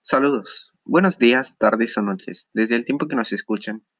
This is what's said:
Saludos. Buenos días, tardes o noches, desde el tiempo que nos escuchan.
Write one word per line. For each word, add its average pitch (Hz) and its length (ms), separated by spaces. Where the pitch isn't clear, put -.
Saludos. 135 720
Buenos 175 340
días, 127 400
tardes 113 400
o 113 40
noches, 98 520
desde 110 220
el 120 100
tiempo 143 220
que 143 80
nos 117 180
escuchan. 107 520